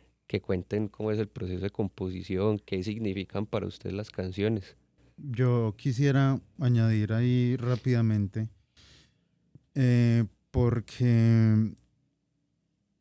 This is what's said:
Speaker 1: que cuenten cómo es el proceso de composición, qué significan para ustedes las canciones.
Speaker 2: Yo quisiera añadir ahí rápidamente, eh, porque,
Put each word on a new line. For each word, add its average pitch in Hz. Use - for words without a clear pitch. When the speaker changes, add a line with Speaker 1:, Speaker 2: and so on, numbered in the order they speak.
Speaker 1:
que -
cuenten 104
cómo 107
es 107
el 101
proceso 92
de 101
composición, 95
qué 95
significan 101
para 98
ustedes 95
las 104
canciones. 98
Speaker 2:
Yo 120
quisiera 135
añadir 113
ahí 123
rápidamente, 113
eh, 120
porque, 113